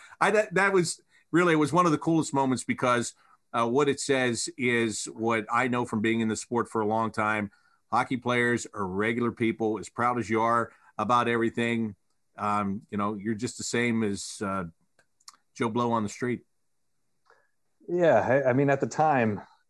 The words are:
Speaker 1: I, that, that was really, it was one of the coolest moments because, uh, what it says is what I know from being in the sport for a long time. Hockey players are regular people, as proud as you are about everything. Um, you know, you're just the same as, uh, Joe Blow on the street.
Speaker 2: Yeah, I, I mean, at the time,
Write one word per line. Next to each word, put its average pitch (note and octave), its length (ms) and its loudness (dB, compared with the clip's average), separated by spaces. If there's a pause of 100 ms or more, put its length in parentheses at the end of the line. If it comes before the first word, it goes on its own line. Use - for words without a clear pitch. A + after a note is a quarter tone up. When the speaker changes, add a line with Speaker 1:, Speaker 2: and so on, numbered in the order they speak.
(200)
Speaker 1:
I, F3 100 4
that, G#3+ 240 0
that F#3+ 200 2
was F#3 280 0 (300)
really, E3+ 220 4
it D#3 40 4
was D3 160 2
one F3 140 4
of E3 40 4
the D3+ 60 2
coolest D#3 380 0
moments C3 280 0
because, B2 520 0 (380)
uh, A#2 140 0
what C#3 220 2
it C3+ 100 -2
says B2+ 480 0 (100)
is A#2 560 0
what A2+ 380 0
I B2 160 0
know B2 160 0
from A2+ 160 -4
being A2+ 220 0
in A2 80 0
the G#2+ 80 -2
sport A#2 320 -4
for A2+ 100 -2
a G#2+ 60 0
long A2 260 -2
time. G#2+ 400 -2 (400)
Hockey B2+ 240 0
players A#2+ 580 0
are G#2 140 -6
regular A2+ 460 -2
people, A2 440 -2
as F#2 120 -12
proud A#2+ 280 -2
as G#2 120 -6
you A2 120 0
are A#2 300 0 (260)
about A#2 300 2
everything. A#2 680 -2 (420)
Um, G#2 520 -2
you G#2+ 80 -6
know, G#2 180 -4
you're G#2+ 200 -4
just A2 220 -8
the - 80 -10
same A#2+ 380 0
as, - 380 -6
uh, G2 220 -4 (880)
Joe B2 140 -4
Blow A#2+ 240 -2
on A2+ 120 0
the G2+ 60 -4
street. B2 360 -6 (1400)
Speaker 2:
Yeah, E3 320 4
I, B2+ 300 2
I - 20 2
mean, C#3 160 4
at C#3 100 2
the B2+ 80 0
time, A#2 540 2 (280)